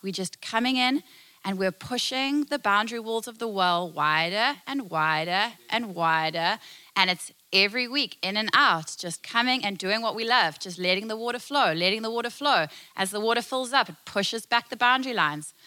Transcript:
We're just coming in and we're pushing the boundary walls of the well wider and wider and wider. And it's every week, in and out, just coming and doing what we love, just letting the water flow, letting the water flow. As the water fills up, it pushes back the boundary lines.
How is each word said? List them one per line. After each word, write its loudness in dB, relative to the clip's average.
We're -6
just -6
coming -2
in 0
and -4
we're 0
pushing -2
the -4
boundary 0
walls -4
of -14
the -4
well 2
wider 2
and -4
wider 0
and -2
wider. 2
And 4
it's -4
every 2
week, -2
in -2
and 0
out, 4
just -8
coming 0
and -2
doing -2
what -2
we -4
love, 2
just -12
letting 0
the -4
water -4
flow, 2
letting 0
the -4
water -2
flow. 2
As -2
the -4
water 2
fills -6
up, 2
it -14
pushes -2
back 0
the -8
boundary 2
lines. 0